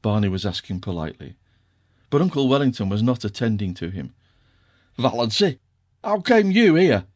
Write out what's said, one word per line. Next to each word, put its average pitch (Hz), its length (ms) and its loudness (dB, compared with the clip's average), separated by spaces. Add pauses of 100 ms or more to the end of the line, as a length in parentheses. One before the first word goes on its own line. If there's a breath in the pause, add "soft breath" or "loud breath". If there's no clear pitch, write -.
Barney 104 280 0
was 95 180 -4
asking 92 340 -6
politely. 80 560 -10 (720)
But 143 140 2
Uncle 147 260 0
Wellington 127 400 2
was 101 140 0
not 120 220 0
attending 104 500 -4
to 85 160 -8
him. 90 240 -10 (840)
Valancy, 120 640 -2 (440)
how 254 180 -4
came 214 300 2
you 196 240 4
here? 156 300 4 (120)